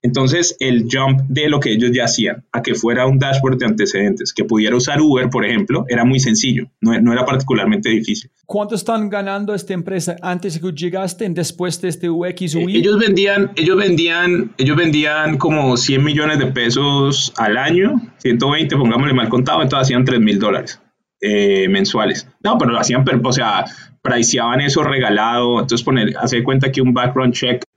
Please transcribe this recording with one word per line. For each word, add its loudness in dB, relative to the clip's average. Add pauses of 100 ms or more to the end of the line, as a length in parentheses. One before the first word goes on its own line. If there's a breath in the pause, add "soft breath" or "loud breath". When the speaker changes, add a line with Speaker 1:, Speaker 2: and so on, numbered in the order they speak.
Speaker 1:
Entonces, 0
el 0
jump 2
de 0
lo 2
que -2
ellos 2
ya 0
hacían -4
a -4
que -2
fuera 0
un 4
dashboard 0
de -2
antecedentes, -2
que -4
pudiera 0
usar 0
Uber, 2
por -2
ejemplo, -2
era 0
muy 4
sencillo, 0 (140)
no, 2
no 4
era 0
particularmente 0
difícil. -2 (160)
Speaker 2:
¿Cuánto -4
están -2
ganando -4
esta -6
empresa -6
antes -6
de -6
que -6
llegaste -6
y -4
después -6
de -4
este -6
U -2
X -6
U -2
I? -2
Speaker 1:
Eh, 4
ellos 2
vendían, 2
ellos 2
vendían, 0
ellos 2
vendían 0
como 0
cien 2
millones 0
de 0
pesos 0
al 0
año, 2 (160)
ciento 0
veinte, 0
pongámosle 2
mal 0
contado, 0
entonces 0
hacían 2
tres 2
mil 4
dólares, -2 (380)
eh, 2
mensuales. 0 (160)
No, 0
pero 2
lo 0
hacían, 0
per-, 0
o 0
sea, -2 (360 loud breath)
priceaban 0
eso 0
regalado. 0
Entonces, -2
poner, 0
hacer -2
cuenta 0
que -2
un 4
background 0
check -2 (160)